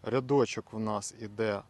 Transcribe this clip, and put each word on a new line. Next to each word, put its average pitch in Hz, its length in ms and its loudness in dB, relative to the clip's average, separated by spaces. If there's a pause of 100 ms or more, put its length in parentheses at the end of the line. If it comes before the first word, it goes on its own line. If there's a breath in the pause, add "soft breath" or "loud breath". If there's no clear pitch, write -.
Рядочок 127 680 2
в 110 60 -6
нас 107 400 -2
іде 104 500 -2